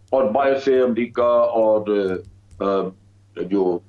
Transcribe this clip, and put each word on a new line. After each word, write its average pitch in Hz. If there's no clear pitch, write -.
और 131
बाहर 135
से 131
अमेरिका 120
और, 110
अ, 98
जो 90